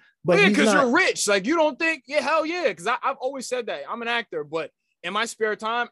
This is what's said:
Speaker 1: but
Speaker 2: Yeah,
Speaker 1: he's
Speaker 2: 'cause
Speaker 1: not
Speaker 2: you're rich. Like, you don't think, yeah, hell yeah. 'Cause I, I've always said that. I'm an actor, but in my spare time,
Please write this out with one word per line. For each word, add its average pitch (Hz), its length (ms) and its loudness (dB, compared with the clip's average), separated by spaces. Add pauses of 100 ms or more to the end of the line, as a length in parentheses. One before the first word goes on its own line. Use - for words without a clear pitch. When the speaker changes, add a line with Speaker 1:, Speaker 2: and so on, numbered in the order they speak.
(220)
Speaker 1:
but 180 160 4
Speaker 2:
Yeah, 403 100 6
Speaker 1:
he's 208 100 4
Speaker 2:
'cause 220 80 4
Speaker 1:
not 190 160 4
Speaker 2:
you're 233 120 2
rich. 320 320 2
Like, 202 200 2
you 320 100 0
don't 302 220 2
think, 320 280 -2
yeah, 285 140 -2
hell 311 240 0
yeah. 320 300 -2
'Cause 170 120 -10
I, 240 160 0
I've 254 140 -4
always 262 320 -8
said 247 180 -6
that. 151 220 -6
I'm 220 140 -8
an 233 60 -6
actor, 214 360 -4
but 151 260 -6 (320)
in 180 120 -6
my 214 100 -2
spare 214 320 -4
time, 226 360 -4